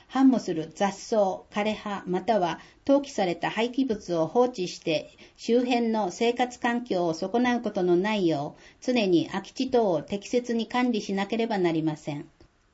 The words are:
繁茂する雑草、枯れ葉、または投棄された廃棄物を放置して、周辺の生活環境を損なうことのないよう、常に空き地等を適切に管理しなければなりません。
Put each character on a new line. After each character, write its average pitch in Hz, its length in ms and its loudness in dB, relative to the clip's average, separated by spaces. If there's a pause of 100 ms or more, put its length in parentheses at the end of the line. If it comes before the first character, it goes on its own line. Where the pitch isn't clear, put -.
繁 262 220 6
茂 226 80 6
す 185 160 -4
る 156 200 -6
雑 202 200 0
草、 - 220 -4 (340)
枯 208 140 -2
れ 214 80 0
葉、 202 340 -8
ま 180 140 0
た 214 180 2
は 170 220 0 (240)
投 277 160 6
棄 277 80 -6
さ 208 160 -2
れ - 100 0
た 180 160 -4
廃 233 200 0
棄 262 160 0
物 208 280 -4
を 160 120 2
放 240 160 4
置 214 260 -2
し - 100 -12
て、 156 320 -2 (260)
周 247 280 2
辺 240 240 0
の 214 220 0
生 233 220 0
活 247 280 -2
環 240 240 -2
境 180 220 0
を 160 80 0
損 190 280 -2
な 240 140 2
う 233 40 -2
こ 214 100 -4
と 196 120 -2
の 180 140 4
な 208 180 2
い 190 140 2
よ 147 300 -2
う、 - 40 -20 (180)
常 247 280 0
に 170 200 4
空 190 140 -6
き - 100 -16
地 254 180 -4
等 226 200 2
を 151 120 0
適 202 260 -8
切 240 260 -2
に 226 120 -2
管 247 260 0
理 214 80 -2
し 202 120 -6
な 196 140 -2
け 226 120 -4
れ 226 80 0
ば 214 120 -2
な 175 140 2
り 160 100 0
ま 151 140 -2
せ - 180 -8
ん。 156 140 -10 (460)